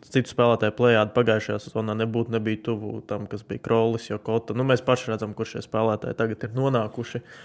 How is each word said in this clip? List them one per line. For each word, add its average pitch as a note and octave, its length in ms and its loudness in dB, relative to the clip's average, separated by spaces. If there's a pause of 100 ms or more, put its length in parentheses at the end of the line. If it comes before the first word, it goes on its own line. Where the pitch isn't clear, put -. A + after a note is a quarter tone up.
citu - 320 0
spēlētāju A2+ 420 4
plejāde A2+ 400 4
pagājušajā A2 480 2
sezonā A2 320 -4
nebūtu, A2+ 400 -2
nebija A2 300 -2
tuvu A2 380 -6
tam, G#2 280 -8
kas G#2+ 160 -10
bija - 160 -8
Krolis, A2+ 480 2
Jokota. A2 460 -4
Nu, C3 100 0
mēs B2+ 160 2
paši B2 320 0
redzam, G#2+ 220 -6
kur A2+ 100 -6
šie A#2 160 -10
spēlētāji A2 560 -2
tagad A2+ 300 -2
ir A2+ 100 -10
nonākuši. A#2+ 640 -2 (220)